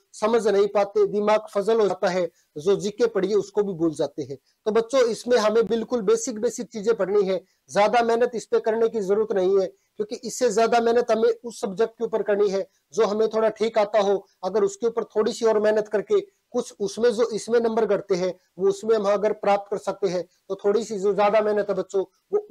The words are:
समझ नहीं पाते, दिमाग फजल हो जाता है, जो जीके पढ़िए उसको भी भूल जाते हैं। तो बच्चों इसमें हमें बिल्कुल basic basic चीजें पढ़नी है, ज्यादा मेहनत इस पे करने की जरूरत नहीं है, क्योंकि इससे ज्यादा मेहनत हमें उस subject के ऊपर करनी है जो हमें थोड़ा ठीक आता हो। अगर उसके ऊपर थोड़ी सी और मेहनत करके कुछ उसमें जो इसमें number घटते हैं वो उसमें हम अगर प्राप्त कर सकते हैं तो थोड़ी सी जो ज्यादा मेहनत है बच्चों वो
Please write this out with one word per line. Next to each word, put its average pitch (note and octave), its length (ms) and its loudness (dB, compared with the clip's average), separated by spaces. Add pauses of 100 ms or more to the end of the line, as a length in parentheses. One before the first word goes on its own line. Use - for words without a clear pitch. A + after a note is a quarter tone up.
(140)
समझ A3+ 340 0
नहीं G3+ 220 4
पाते, G3+ 380 0
दिमाग G#3 440 0
फजल G#3 280 0
हो G#3 80 4
जाता F#3 220 -2
है, F3 200 -2 (280)
जो F3+ 200 0
जीके G#3 300 -2
पढ़िए G3 280 -2
उसको G3+ 280 0
भी G3 120 -6
भूल D#3+ 200 -2
जाते D3+ 280 -6
हैं। B2+ 140 -12 (280)
तो A3 60 -2
बच्चों A3+ 360 0
इसमें A#3 300 0
हमें G#3+ 300 2
बिल्कुल A3+ 360 -2
basic A3 360 -2
basic A3+ 280 -6
चीजें A3 280 -2
पढ़नी G3 300 0
है, F#3 160 -2 (300)
ज्यादा G#3 320 2
मेहनत A#3 320 0
इस G3+ 100 -8
पे A#3 140 0
करने A3+ 300 0
की A3+ 120 -4
जरूरत G#3 320 0
नहीं F#3+ 260 2
है, F#3+ 80 2
क्योंकि - 500 -12
इससे A#3+ 340 -2
ज्यादा A3+ 300 2
मेहनत A#3 300 2
हमें A3+ 180 2
उस A3+ 320 -6
subject A3 360 -4
के A#3 60 -8
ऊपर G3+ 200 -2
करनी G#3 260 2
है F#3+ 160 -2 (280)
जो G#3 120 2
हमें G#3+ 240 0
थोड़ा A3 220 0
ठीक A3 260 -2
आता G#3 240 2
हो। G3 240 0 (180)
अगर G3 200 0
उसके G3+ 240 -2
ऊपर A3+ 180 -2
थोड़ी A3 280 -2
सी A#3 120 -2
और A3 140 4
मेहनत G#3+ 280 0
करके G3+ 320 0 (340)
कुछ A#3 260 -6
उसमें G#3+ 320 0
जो A3 180 0
इसमें A3+ 300 0
number A3+ 280 0
घटते G3 280 0
हैं F3+ 180 -2 (240)
वो F#3+ 120 0
उसमें A3 260 0
हम G#3 100 0
अगर G#3 300 0
प्राप्त G3+ 360 0
कर G3+ 80 -2
सकते G3 280 -4
हैं F3 160 -4 (260)
तो F#3+ 60 -6
थोड़ी G#3 280 0
सी G#3 160 -8
जो G3+ 140 0
ज्यादा G#3 280 2
मेहनत G#3 280 0
है G3 60 -4
बच्चों F#3 280 -2 (280)
वो G3+ 80 0 (120)